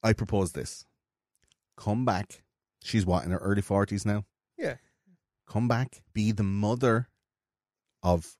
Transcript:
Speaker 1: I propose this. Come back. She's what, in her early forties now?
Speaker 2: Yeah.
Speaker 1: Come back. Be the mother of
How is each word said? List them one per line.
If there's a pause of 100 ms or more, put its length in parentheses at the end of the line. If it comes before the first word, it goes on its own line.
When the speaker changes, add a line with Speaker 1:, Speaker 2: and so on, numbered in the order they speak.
Speaker 1:
I
propose
this. (920)
Come
back. (400)
She's
what,
in
her
early
forties
now? (340)
Speaker 2:
Yeah. (720)
Speaker 1:
Come
back. (100)
Be
the
mother (960)
of